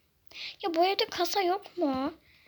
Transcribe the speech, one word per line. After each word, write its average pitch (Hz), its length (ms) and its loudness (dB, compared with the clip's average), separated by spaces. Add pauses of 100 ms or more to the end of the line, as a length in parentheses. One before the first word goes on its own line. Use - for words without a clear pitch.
(640)
Ya 349 120 -2
bu 330 100 4
evde 403 220 2
kasa 359 360 0
yok 359 360 0
mu? 277 360 0 (340)